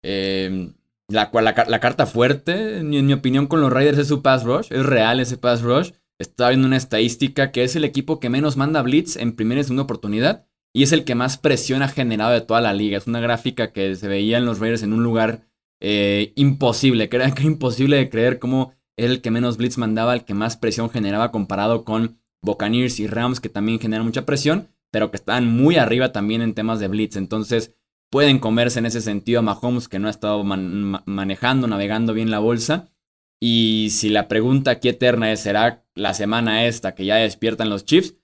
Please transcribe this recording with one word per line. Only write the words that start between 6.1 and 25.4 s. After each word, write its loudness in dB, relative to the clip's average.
Estaba 0
viendo 4
una 2
estadística 0
que 0
es -2
el 0
equipo -2
que -4
menos 0
manda 0
blitz 0
en -4
primera 0
y -2
segunda -2
oportunidad -2
y 2
es 2
el 2
que -2
más -2
presión 0
ha 0
generado 0
de 2
toda 2
la 2
liga. 0
Es -6
una -2
gráfica -2
que -2
se -8
veía 0
en 0
los -2
Raiders -2
en -2
un 2
lugar, 0
eh, 0
imposible, 2
que -4
era, 2
que -4
era 2
imposible 0
de 2
creer 2
cómo -2
era 0
el -2
que -4
menos 0
blitz -2
mandaba, 0
el -2
que -8
más -4
presión -2
generaba -2
comparado -2
con -2
Buccaneers -2
y -4
Rams, -4
que -10
también -4
generan -4
mucha -4
presión, 0
pero 0
que -10
están 0